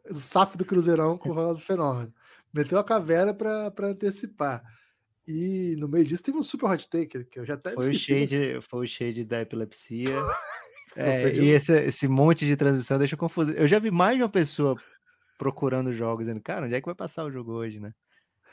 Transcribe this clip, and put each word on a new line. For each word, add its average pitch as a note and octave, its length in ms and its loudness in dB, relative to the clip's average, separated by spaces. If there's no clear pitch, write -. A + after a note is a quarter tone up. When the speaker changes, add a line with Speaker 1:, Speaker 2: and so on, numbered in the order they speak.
Speaker 1:
o G3 40 -10
safo F#3 440 2
do F3+ 80 -2
Cruzeirão, E3 520 4
com D3 120 -6
o - 40 -2
Ronaldo E3 280 -2
Fenômeno. C3+ 500 -2
Meteu D3 280 2
a G#3 40 4
caveira F#3+ 500 2
pra, G#3+ 360 -4
pra G3+ 200 -4
antecipar. G3 760 -4
E F3 500 -4
no D3 100 -4
meio D#3+ 160 4
disso D#3 200 -2
teve C#4 160 -2
um C#4+ 40 -2
super - 280 -4
hot E3 180 -2
take, D3+ 360 -4
que - 140 -16
eu A#2+ 60 -10
já C#3 80 -6
até C3+ 220 -8
Speaker 2:
Foi B2 140 -2
o - 20 2
Speaker 1:
esqueci, C#3 280 0
mas C#3+ 120 0
Speaker 2:
shade, C3 360 -2
foi B2 180 -6
o - 40 -6
shade A#2+ 340 -6
da A#2 180 -4
epilepsia. A2+ 680 -8
Speaker 1:
<laughs> - 840 -8
Foi, - 100 -6
Speaker 2:
É, C3 180 2
Speaker 1:
foi C3+ 80 2
Speaker 2:
e B2+ 120 2
Speaker 1:
de C#3+ 80 6
Speaker 2:
esse, D3 240 6
esse C3+ 240 -2
monte D3 400 4
de C#3+ 100 2
transmissão C#3 400 2
deixa C#3+ 180 0
confuso. D#3+ 360 -2
Eu D#3 160 4
já F#3 100 6
vi G#3+ 140 0
mais F#3 260 4
de B3 60 2
uma A3 60 0
pessoa D3 460 2
procurando C3 560 -2
jogos, A2+ 320 -2
dizendo, A2 160 -6
"Cara, E3+ 240 -6
onde A#2+ 80 -4
é B2+ 80 -2
que D3 60 -12
vai F3 80 -8
passar E3 300 -8
o C#3+ 60 -8
jogo B2 200 -10
hoje, A2+ 280 -8
né?" G#2 140 -12